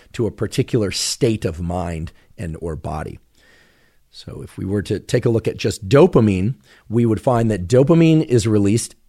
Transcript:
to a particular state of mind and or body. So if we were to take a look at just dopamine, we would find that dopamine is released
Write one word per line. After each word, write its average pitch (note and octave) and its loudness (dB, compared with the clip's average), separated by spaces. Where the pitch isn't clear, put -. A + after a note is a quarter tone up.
to A2+ -4
a G2 -6
particular G#2+ -4
state - -2
of E2+ -6
mind E2+ -6
and E2 -10
or E2 -8
body. - -10
So - -18
if - -20
we G2 -8
were G2 -2
to G2+ -4
take - -2
a B2+ 2
look A2 0
at - -2
just - -6
dopamine, A#2 4
we A#2 2
would A2 0
find A#2 2
that F2+ -4
dopamine D#3+ 4
is A2+ 2
released G#2+ 0